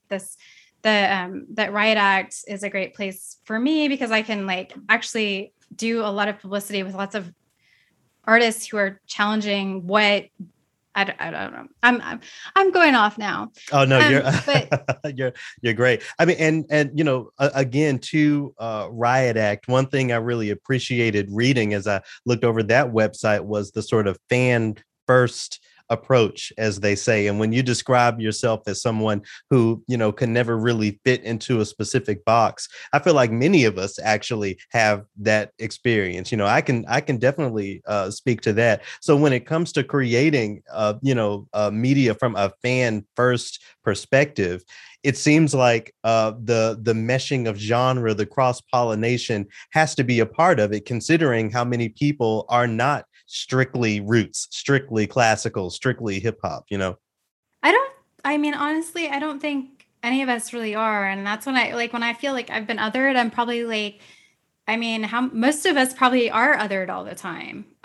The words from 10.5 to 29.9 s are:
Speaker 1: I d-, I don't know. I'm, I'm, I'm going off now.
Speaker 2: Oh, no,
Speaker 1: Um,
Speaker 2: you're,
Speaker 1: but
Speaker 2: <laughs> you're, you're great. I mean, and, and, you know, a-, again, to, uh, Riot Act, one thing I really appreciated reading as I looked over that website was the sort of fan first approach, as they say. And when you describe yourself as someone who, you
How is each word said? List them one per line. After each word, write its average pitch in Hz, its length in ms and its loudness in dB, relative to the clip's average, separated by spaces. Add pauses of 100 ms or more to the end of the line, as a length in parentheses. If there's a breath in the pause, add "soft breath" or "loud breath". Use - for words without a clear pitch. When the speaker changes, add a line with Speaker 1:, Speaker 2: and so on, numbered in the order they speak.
Speaker 1:
I 196 80 2
d-, 190 160 -6
I 165 120 -8
don't 98 200 -8
know. - 160 -16 (140)
I'm, 247 200 4
I'm, 82 200 -10 (340 loud breath)
I'm 392 160 4
going 330 240 4
off 214 220 2
now. 196 340 -8 (220 loud breath)
Speaker 2:
Oh, 139 100 6
no, 135 160 4
Speaker 1:
Um, 294 120 6
Speaker 2:
you're, 139 120 4 (220)
Speaker 1:
but - 560 0
Speaker 2:
<laughs> 143 160 -10
you're, 127 160 -4 (280 loud breath)
you're 117 120 0
great. 120 280 2 (160 loud breath)
I 170 60 4
mean, 170 160 4
and, 160 300 2
and, 151 280 0
you 165 60 2
know, 131 360 -2
a-, 143 160 2
again, 135 440 0
to, 147 580 0
uh, 107 320 -6
Riot 120 460 2
Act, 104 320 -2
one 131 200 2
thing 131 260 0
I 117 40 2
really 113 320 -2
appreciated 113 800 0
reading 110 440 2
as 101 140 -4
I 98 140 0 (240 loud breath)
looked 120 200 0
over 113 180 2
that 120 280 4
website 107 520 0
was 104 280 -4
the 110 100 -6
sort 107 260 0
of 92 100 -2 (120)
fan 120 460 2 (320)
first 127 520 2 (300 soft breath)
approach, 117 680 0
as 104 220 -2
they 101 160 2
say. 104 320 0
And 104 120 0
when 110 120 0
you 123 100 0
describe 120 580 2
yourself 110 480 -2
as 98 140 -6
someone 110 400 0 (280 loud breath)
who, 113 380 2
you 127 100 -2